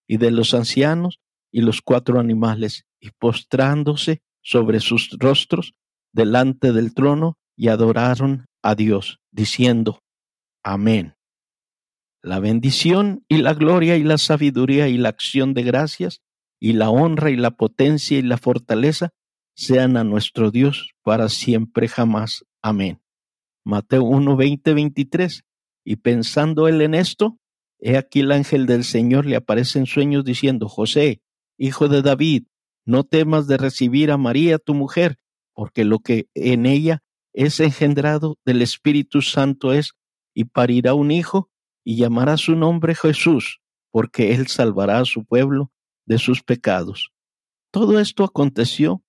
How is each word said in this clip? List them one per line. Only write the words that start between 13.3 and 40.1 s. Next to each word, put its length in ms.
la 160
gloria 440
y 60
la 140
sabiduría 680
y 100
la 120
acción 440
de 100
gracias 580
y 140
la 160
honra 420
y 40
la 160
potencia 640
y 60
la 140
fortaleza 760
sean 400
a 80
nuestro 480
Dios 400
para 260
siempre 580
jamás. 580
Amén." 400
Mateo 400
uno, 320
veinte, 380
veintitrés. 720
Y 120
pensando 680
él 140
en 140
esto, 420
he 180
aquí 240
el 100
ángel 340
del 180
Señor 440
le 80
aparece 420
en 80
sueños 400
diciendo, 420
"José, 540
hijo 320
de 120
David, 460
no 180
temas 440
de 100
recibir 540
a 60
María 400
tu 160
mujer, 440
porque 320
lo 140
que 340
en 320
ella 380
es 260
engendrado 840
del 180
Espíritu 580
Santo 520
es, 200